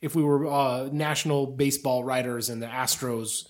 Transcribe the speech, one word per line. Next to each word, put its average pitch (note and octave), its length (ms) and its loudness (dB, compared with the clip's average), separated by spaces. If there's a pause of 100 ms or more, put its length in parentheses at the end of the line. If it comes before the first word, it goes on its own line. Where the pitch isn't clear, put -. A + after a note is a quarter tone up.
if D#3+ 140 -4
we D#3+ 80 4
were, D3 240 4
uh, C3+ 440 0
national D3 540 0 (100)
baseball C3+ 480 2
writers B2 460 -2
and A#2 120 -6
the A#2 40 -6
Astros, A#2+ 840 -4